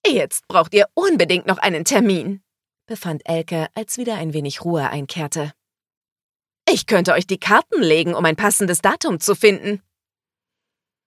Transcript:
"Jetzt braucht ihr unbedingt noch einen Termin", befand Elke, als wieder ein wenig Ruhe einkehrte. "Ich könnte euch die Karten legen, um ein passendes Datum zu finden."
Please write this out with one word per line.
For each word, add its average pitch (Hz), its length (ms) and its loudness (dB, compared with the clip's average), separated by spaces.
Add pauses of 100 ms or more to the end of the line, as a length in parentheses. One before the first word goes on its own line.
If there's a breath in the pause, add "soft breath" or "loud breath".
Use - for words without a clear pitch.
"Jetzt 233 420 -2
braucht 165 240 2
ihr 202 220 4
unbedingt 285 520 2
noch 185 120 0
einen 170 260 0
Termin", 190 580 0 (440)
befand 170 420 -8
Elke, 165 460 -4
als - 240 -10
wieder 240 160 -4
ein 160 180 -6
wenig 143 320 -6
Ruhe 165 240 -2
einkehrte. 147 640 -6 (1200)
"Ich - 160 0
könnte 180 260 2
euch 180 140 2
die 190 140 -4
Karten 254 420 2
legen, 175 320 2
um 175 100 -2
ein 160 120 2
passendes 202 440 0
Datum 226 400 0
zu 202 140 0
finden." 202 480 2 (1200)